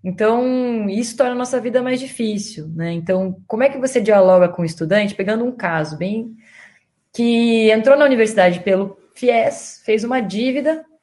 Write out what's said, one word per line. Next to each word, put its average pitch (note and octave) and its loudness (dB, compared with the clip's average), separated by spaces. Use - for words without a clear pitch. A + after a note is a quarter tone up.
Então, A#3 -2
isso A3+ -6
torna B3 2
a A#3+ -4
nossa B3 -4
vida A#3+ -2
mais B3+ -4
difícil, G#3+ -8
né? E3 -6
Então, F#3 -2
como A3+ -2
é C#4 4
que C4+ -8
você B3+ -2
dialoga F#3 6
com F3+ -6
o E3 0
estudante? G3 -2
Pegando G#3+ -2
um B3 -4
caso D#3+ -6
bem, A3 -6
que A#3 2
entrou A3 6
na D4 4
universidade G#3+ 2
pelo G3 -2
fies, A#3 -2
fez G#3+ 0
uma B3 -2
dívida C4 -2